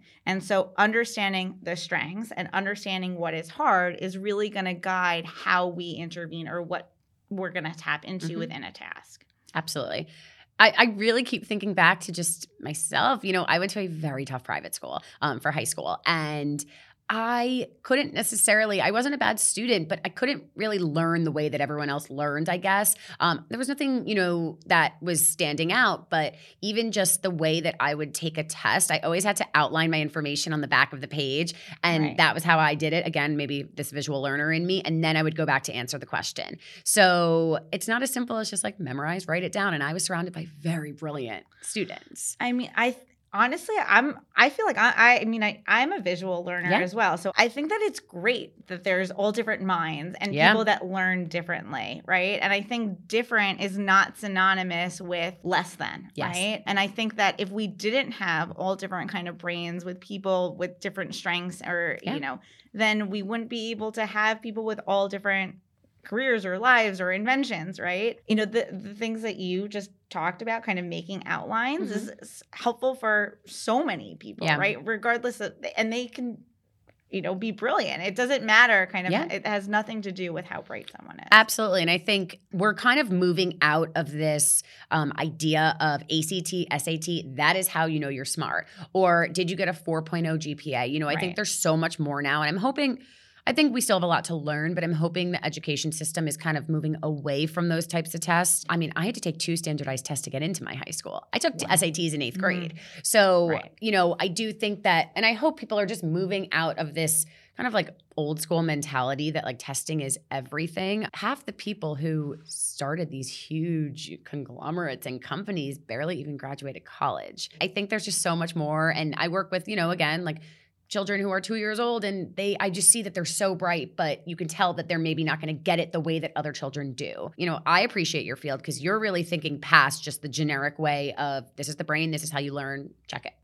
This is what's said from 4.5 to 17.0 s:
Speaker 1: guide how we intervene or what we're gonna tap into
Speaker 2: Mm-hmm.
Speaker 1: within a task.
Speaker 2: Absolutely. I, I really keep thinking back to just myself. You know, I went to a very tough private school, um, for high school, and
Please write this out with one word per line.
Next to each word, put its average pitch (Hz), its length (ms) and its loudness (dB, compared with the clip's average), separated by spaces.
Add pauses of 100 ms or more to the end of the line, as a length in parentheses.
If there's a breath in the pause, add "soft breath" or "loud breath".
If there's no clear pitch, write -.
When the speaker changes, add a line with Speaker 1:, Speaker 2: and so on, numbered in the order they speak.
Speaker 1:
guide 175 520 0
how 180 420 0
we 175 240 -6
intervene 165 560 -10
or 175 160 -6
what 165 280 -8 (380)
we're 185 220 -6
gonna 165 260 -6
tap 151 280 -4
into 180 240 -6
Speaker 2:
Mm-hmm. 165 100 -6
Speaker 1:
within 160 240 -8
a - 80 -12
task. - 520 -16 (300)
Speaker 2:
Absolutely. 139 540 -4 (520 loud breath)
I, 214 180 12
I 233 60 8 (120)
really 226 280 2
keep - 240 -6
thinking 202 260 -2
back 175 280 4
to 190 100 -10
just 170 360 -4 (120)
myself. 208 640 0
You 185 100 -2
know, 180 120 0
I 165 120 2
went 196 140 -2
to 214 80 -6
a 190 80 -4
very 151 380 -6
tough 127 180 -8
private - 320 -6
school, 67 260 -8 (180 loud breath)
um, 135 200 -2
for 151 100 -2
high 143 140 -2
school, - 420 -4
and 151 580 0 (500 loud breath)